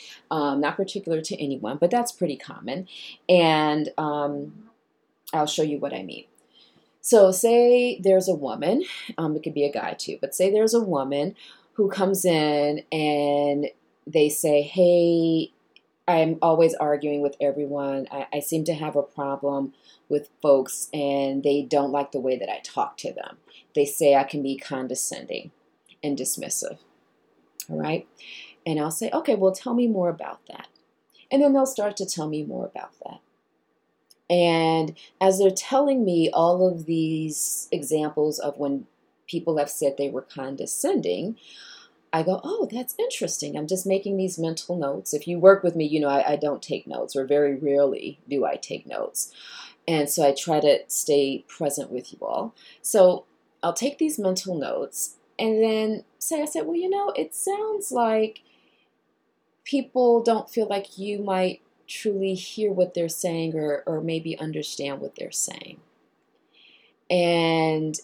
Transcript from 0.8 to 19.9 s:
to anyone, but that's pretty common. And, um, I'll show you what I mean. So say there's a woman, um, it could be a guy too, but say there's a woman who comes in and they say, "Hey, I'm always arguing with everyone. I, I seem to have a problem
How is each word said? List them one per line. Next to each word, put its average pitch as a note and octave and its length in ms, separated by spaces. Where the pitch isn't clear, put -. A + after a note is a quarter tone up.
to - 220
anyone, C3 360
but F3 120
that's A#3+ 220
pretty D3 240
common. C#3 500
And, D#3 680
um, D3 720
I'll D3+ 140
show D#3 160
you D3 160
what C#3 140
I F#2+ 100
mean. D#2+ 220
So G3+ 300
say A#3+ 720
there's F#3+ 280
a F3+ 60
woman, D3 500
um, D#3 180
it D3+ 60
could D#3+ 120
be C#3+ 100
a C#3+ 80
guy - 220
too, - 260
but - 140
say F#3+ 160
there's A3 240
a A#3 60
woman C#3+ 540
who G3+ 140
comes F#3+ 360
in D3+ 640
and D3 800
they D3+ 220
say, D3 340
"Hey, E3+ 920
I'm D#3+ 320
always D#3+ 340
arguing D3 460
with C#3+ 200
everyone. C#3 720
I, C#3 220
I D3 80
seem D#3+ 240
to E3 100
have D3+ 220
a C#3+ 60
problem C#3 720